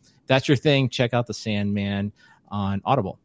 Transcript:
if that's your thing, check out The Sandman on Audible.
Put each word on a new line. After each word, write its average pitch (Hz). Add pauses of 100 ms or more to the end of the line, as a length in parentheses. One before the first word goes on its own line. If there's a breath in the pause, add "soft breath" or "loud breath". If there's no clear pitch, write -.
if -
that's 131
your 143
thing, 135
check 120
out 120
The 104
Sandman 101 (380 soft breath)
on 98
Audible. 110